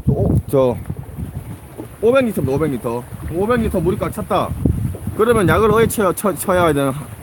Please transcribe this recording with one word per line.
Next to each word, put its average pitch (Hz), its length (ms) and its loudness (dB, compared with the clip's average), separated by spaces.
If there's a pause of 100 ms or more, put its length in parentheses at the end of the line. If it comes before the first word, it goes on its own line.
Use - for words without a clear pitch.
저, - 60 2
오-, - 240 2 (120)
저, 131 300 2 (1200)
오백 254 240 4
리터입니다, 147 300 -2
오백 147 160 0
리터. 120 320 -4 (300)
오백 214 280 0
리터 202 180 0
물이 180 180 0
꽉 170 140 -4
찼다. 175 380 -2 (680)
그러면 220 320 4
약을 202 240 4
어디에 220 160 4
쳐야, 190 260 2
쳐-, 185 220 0
쳐야 175 380 2
되나, 139 200 2 (300)